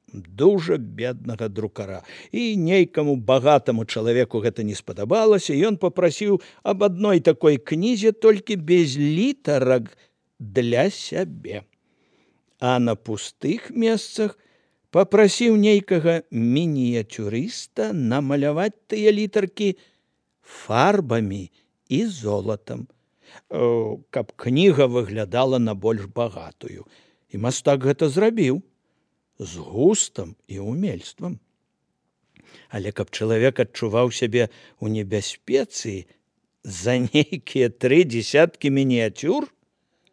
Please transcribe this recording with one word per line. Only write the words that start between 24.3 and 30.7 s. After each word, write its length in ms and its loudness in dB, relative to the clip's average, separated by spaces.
кніга 540 2
выглядала 680 -2
на 140 0
больш 360 -2
багатую. 800 -10
І 80 -12
мастак 480 0
гэта 240 0
зрабіў 540 0
з 180 -14
густам 800 -2
і 120 -12
ўмельствам. 800 -8